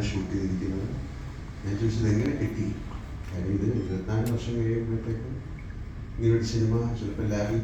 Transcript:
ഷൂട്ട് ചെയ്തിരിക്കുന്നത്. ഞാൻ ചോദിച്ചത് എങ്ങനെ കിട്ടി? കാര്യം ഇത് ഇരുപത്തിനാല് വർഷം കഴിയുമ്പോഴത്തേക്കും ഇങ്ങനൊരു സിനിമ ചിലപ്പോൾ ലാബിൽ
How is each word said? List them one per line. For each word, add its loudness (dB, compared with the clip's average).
ഷൂട്ട് -2
ചെയ്തിരിക്കുന്നത്. 0
ഞാൻ -2
ചോദിച്ചത് 4
എങ്ങനെ 4
കിട്ടി? 0
കാര്യം -2
ഇത് 2
ഇരുപത്തിനാല് 0
വർഷം -2
കഴിയുമ്പോഴത്തേക്കും 0
ഇങ്ങനൊരു 4
സിനിമ 4
ചിലപ്പോൾ -2
ലാബിൽ 2